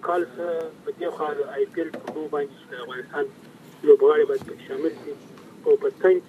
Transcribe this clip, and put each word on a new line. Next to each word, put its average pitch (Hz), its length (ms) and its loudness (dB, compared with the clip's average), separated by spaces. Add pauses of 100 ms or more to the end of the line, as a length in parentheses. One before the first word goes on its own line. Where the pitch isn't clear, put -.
(100)
کال 175 220 0
څخه - 180 -6 (320)
په - 160 -10
دې - 160 -6
خوا - 160 -6 (140)
د - 160 -12
آی - 120 -2
پی 165 140 -4
ایل - 140 -14
په - 80 -16
لوبو 156 260 -8
باندې 143 220 -6 (160)
د 123 160 -12
افغانستان - 440 -8 (520)
لوبغاړي 147 440 8
باید 135 120 -2
پکې - 280 -16
شامل 143 240 -4 (120)
شي. 147 80 -10 (540)
او 143 100 6
په 139 120 2 (120)
څنګ 185 180 4 (100)